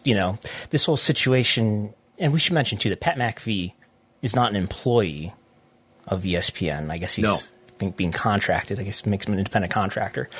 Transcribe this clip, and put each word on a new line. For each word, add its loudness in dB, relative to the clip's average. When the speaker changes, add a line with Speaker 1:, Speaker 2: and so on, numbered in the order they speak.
Speaker 1:
you 4
know, 2
this 2
whole 2
situation, 2
and 2
we 2
should 0
mention, 2
too, 0
that -2
Pat 0
McAfee -2
is 0
not 4
an -2
employee 0
of -2
E 2
S 0
P -2
N. -4
I -6
guess -4
he's 0
Speaker 2:
No. 4
Speaker 1:
being, -2
being -2
contracted. 0
I -6
guess -6
it -8
makes 0
him 0
an 0
independent 0
contractor. -2